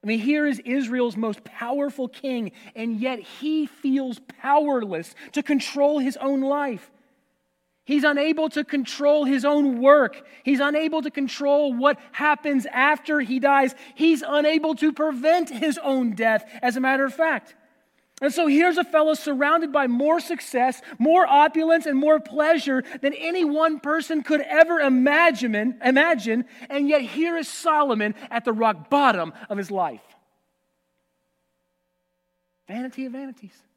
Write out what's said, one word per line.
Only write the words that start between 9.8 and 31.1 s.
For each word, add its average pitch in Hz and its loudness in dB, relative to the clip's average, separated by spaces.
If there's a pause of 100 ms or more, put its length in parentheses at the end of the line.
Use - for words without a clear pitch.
work. 277 4 (180)
He's 269 0
unable 302 0
to 285 -6
control 285 0
what 262 0 (140)
happens 285 0
after 294 0
he 254 -4
dies. 269 2 (200)
He's 320 2
unable 302 0
to 302 0
prevent 311 0
his 285 -4
own 262 -2
death, 220 0 (180)
as 247 -2
a 262 -4
matter 269 0
of 269 -6
fact. 320 -2 (680)
And 269 0
so 330 0
here's 311 4
a 359 0
fellow 311 2
surrounded 294 -2
by 277 2
more 285 2
success, 262 -4 (160)
more 330 4
opulence, 320 4
and 285 -2
more 302 4
pleasure 294 0 (180)
than 285 -2
any 339 -2
one 311 0
person 302 -4
could 302 0
ever 330 4
imagine, 254 2
imagine. 254 2 (240)
And 277 -2
yet 302 2
here 320 -4
is 302 -8
Solomon 262 -2 (120)
at 233 -6
the 240 -2
rock 214 -2
bottom 220 2 (160)
of 208 -6
his 196 -8
life. 165 -4 (2750)